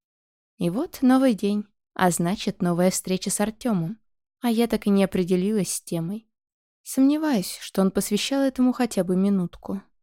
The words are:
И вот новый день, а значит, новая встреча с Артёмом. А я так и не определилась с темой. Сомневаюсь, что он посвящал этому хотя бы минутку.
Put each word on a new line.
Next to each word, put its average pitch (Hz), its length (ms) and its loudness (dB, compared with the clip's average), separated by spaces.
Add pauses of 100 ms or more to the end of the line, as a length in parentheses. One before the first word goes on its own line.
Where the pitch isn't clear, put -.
(580)
И 175 120 0
вот 254 320 -6
новый 262 320 4
день, 202 320 -2 (280)
а 185 180 2
значит, 180 500 -2
новая 180 300 2
встреча - 380 -4
с - 100 -4
Артёмом. 208 600 -4 (420)
А 240 80 0
я 233 180 2
так 220 200 -2
и - 20 2
не 196 140 4
определилась 185 720 0
с - 80 -8
темой. 170 460 -6 (560)
Сомневаюсь, 285 800 0
что - 200 -2
он 190 100 4
посвящал 208 500 -2
этому 254 300 2
хотя 233 320 -2
бы 180 140 0
минутку. 190 640 -2 (220)